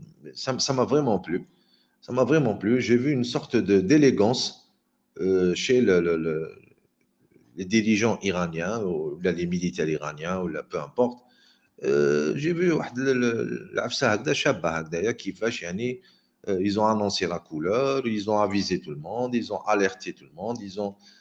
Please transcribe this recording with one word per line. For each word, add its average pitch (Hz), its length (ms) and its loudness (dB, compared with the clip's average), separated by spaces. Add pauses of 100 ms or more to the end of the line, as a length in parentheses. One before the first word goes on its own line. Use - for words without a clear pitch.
(340)
ça, 127 260 -4
ça - 120 -2
m'a 127 120 2
vraiment 120 340 2
plu. 85 280 -4 (540)
Ça - 120 -12
m'a 127 100 2
vraiment 127 320 4
plu. 120 260 2
J'ai 113 160 4
vu 131 140 2
une 123 140 0
sorte - 320 -4
de, 98 240 6
d'élégance, 117 920 2 (480)
euh, 92 360 2
chez 127 240 2
le, 95 200 6
le, 85 160 2
le, 80 200 -2 (1200)
les 92 80 -6
dirigeants 107 580 2
iraniens, 90 640 -2
ou 78 360 -4
là, 90 120 0
les 87 140 -2
militaires 87 420 -2
iraniens, 76 540 -4
ou 90 40 -4
là, 76 160 -6
peu - 180 -8
importe. 120 440 -2 (580)
Euh, 73 540 2
j'ai 156 160 -2
vu 170 200 2
واحد 127 260 -4
ال-، 135 100 -2
ال-، 120 640 -2
العفسة 113 400 0
هكذا، 139 200 0
شابة 101 360 0
هكذايا، 82 420 -2
كيفاش 110 520 -6
يعني، 117 380 -6 (480)
euh, 95 120 0
ils 101 180 2
ont 107 80 4
annoncé 104 400 0
la 85 140 -4
couleur, 123 640 -2
ils 107 240 -2
ont 104 80 2
avisé 95 420 0
tout 76 100 -14
le 73 100 -10
monde, 120 340 -6
ils 104 180 -2
ont 95 140 -4
alerté 98 460 0
tout 71 120 -18
le 69 80 -20
monde, 107 300 -8
ils 98 180 -10
ont 101 140 -6 (260)